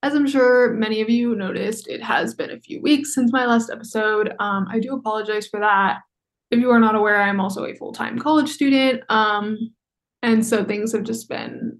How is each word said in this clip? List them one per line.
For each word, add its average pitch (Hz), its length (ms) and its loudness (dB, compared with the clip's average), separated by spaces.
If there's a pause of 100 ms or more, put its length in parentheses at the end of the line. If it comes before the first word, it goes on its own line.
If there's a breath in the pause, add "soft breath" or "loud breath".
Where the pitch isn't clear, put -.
As 285 120 -2
I'm 294 120 2
sure 247 480 4
many 220 260 -2
of 220 80 -2
you 240 260 2
noticed, 202 540 -6
it - 140 -10
has 135 320 -2
been - 160 -8
a - 100 -14
few - 220 -14
weeks 294 320 2
since 247 180 2
my 254 140 2
last 233 240 2
episode. 214 680 -2
Um, 196 320 -2
I 226 100 0
do 254 120 -6
apologize 214 560 -4
for 208 120 -6
that. 196 400 2 (500)
If 240 100 4
you 247 120 4
are 233 60 8
not 220 160 6
aware, 208 280 2
I'm 202 180 0
also 190 240 -4
a - 100 -8
full-time - 440 -8
college 302 320 2
student, 269 580 2
um, 214 480 0 (640)
and 226 220 2
so 220 180 0
things 208 300 -4
have 208 120 -2
just 226 220 -6
been - 540 -8